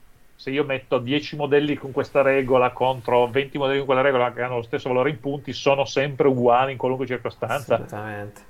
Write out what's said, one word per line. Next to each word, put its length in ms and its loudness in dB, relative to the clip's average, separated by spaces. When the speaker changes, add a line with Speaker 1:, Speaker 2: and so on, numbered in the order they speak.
Speaker 1:
"Se 140 -12
io 140 0
metto 340 -2
dieci 380 -4
modelli 400 2
con 160 -12
questa 300 2
regola 480 4
contro 580 2
venti 300 -4
modelli 200 0
con 80 -4
quella 160 2
regola 300 2
che 100 -8
hanno 140 -4
lo 60 -2
stesso 260 -6
valore 220 2
in 100 -8
punti, 320 -8
sono 320 2
sempre 440 0
uguali 440 4
in 60 -12
qualunque 280 -4
circostanza." 680 -4
Speaker 2:
Assolutamente. 760 -8